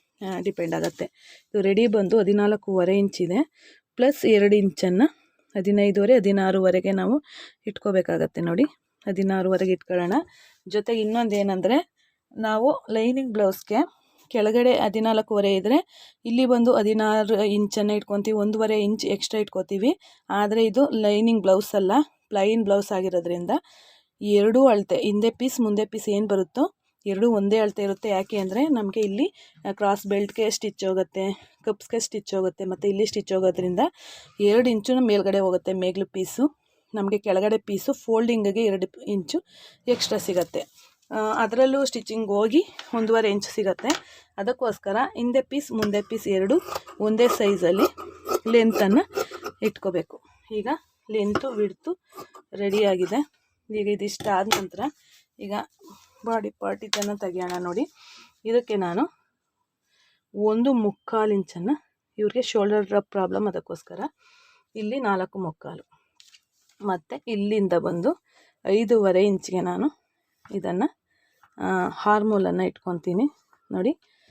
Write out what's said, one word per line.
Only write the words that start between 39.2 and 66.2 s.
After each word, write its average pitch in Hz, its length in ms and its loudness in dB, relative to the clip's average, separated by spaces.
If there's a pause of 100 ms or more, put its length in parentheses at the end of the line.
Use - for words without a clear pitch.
ಎಕ್ಸ್ಟ್ರಾ 240 300 -2
ಸಿಗತ್ತೆ. 180 420 -4 (520)
ಆ, - 40 -8 (280)
ಅದರಲ್ಲೂ 262 420 2
ಸ್ಟಿಚಿಂಗ್ 220 420 -6
ಹೋಗಿ 214 360 2 (300)
ಒಂದೂವರೆ 226 380 2
ಇಂಚ್ 202 180 -4
ಸಿಗತ್ತೆ. 208 400 -4 (480)
ಅದಕ್ಕೋಸ್ಕರ 208 600 -4 (200)
ಹಿಂದೆ 240 240 0
ಪೀಸ್ 277 300 -8
ಮುಂದೆ 208 300 -2
ಪೀಸ್ 214 260 -8
ಎರಡು 196 340 2 (380)
ಒಂದೇ 220 280 2
ಸೈಜಲ್ಲಿ 202 600 2 (640)
ಲೆಂತನ್ನು 226 520 4 (580)
ಇಟ್ಕೋಬೇಕು. 190 600 -6 (300)
ಈಗ 214 160 -6 (440)
ಲೆಂತು 214 380 -2
ವಿಡ್ತು 208 440 -4 (600)
ರೆಡಿಯಾಗಿದೆ. 202 800 0 (480)
ಈಗ 202 80 -4
ಇದಿಷ್ಟು 202 500 -2
ಆದ 196 100 0 (100)
ನಂತರ 196 220 -10 (600)
ಈಗ 202 140 -10 (720)
ಬಾಡಿ 220 240 -4
ಪಾರ್ಟ್ 202 340 -8
ಇದನ್ನು 208 340 -4
ತೆಗಿಯೋಣ. 180 420 -6
ನೋಡಿ, 180 260 -4 (600)
ಇದಕ್ಕೆ 226 300 0
ನಾನು 190 540 -4 (1080)
ಒಂದು 220 380 2
ಮುಕ್ಕಾಲು 214 600 -2
ಇಂಚನ್ನು, 196 600 -4 (240)
ಇವ್ರಿಗೆ 214 240 -2
ಶೋಲ್ಡರ್ 208 440 0
ಡ್ರಾಪ್ 202 260 -2
ಪ್ರಾಬ್ಲಮ್, 190 360 -2
ಅದಕ್ಕೋಸ್ಕರ 170 520 -10 (760)
ಇಲ್ಲಿ 220 240 -6
ನಾಲ್ಕು 196 400 -4
ಮುಕ್ಕಾಲು. 170 440 -10 (960)